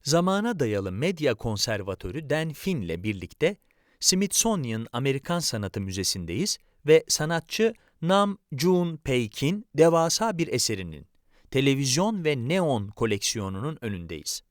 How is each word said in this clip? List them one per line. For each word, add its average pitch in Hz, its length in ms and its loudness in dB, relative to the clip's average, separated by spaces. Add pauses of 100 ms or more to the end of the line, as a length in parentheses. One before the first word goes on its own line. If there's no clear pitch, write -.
Zamana 185 560 2
dayalı 101 320 0
medya 147 440 0
konservatörü 101 920 -4
Dan 156 240 -2
Finn'le 92 500 -4
birlikte 107 540 -2 (420)
Smithsonian 180 920 0
Amerikan 139 460 0
Sanatı 104 420 -4
Müzesi'ndeyiz 95 760 -2 (280)
ve 156 220 8
sanatçı 165 680 0 (280)
Nam 196 360 2 (140)
June 170 460 2
Paik'in 135 680 -2 (100)
devasa 165 640 4
bir 165 100 0
eserinin, 92 600 -4 (440)
televizyon 139 760 2
ve 131 220 0
neon 143 400 0
koleksiyonunun 107 920 -2
önündeyiz. 85 680 -8